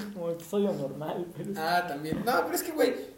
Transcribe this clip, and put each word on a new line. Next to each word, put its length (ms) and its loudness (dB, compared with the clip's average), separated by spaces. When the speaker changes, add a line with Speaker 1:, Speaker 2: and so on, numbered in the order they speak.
Speaker 1:
como 180 -4
episodio 420 2
normal, 540 -4
pero 200 -6
Speaker 2:
Ah, 320 2
también. 360 -2
No, 80 4
pero 100 -2
es 80 0
que, 100 -4
güey, 220 4